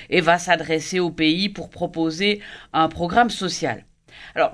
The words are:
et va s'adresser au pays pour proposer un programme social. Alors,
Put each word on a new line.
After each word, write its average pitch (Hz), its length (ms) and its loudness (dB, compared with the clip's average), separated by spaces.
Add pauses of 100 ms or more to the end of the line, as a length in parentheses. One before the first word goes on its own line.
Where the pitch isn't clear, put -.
et 170 100 2
va 170 200 4
s'adresser 160 600 0
au 175 100 2
pays 160 380 2
pour 196 220 -10
proposer 170 720 -2 (320)
un 160 160 2
programme 175 400 2
social. 165 560 -4 (500)
Alors, 160 180 2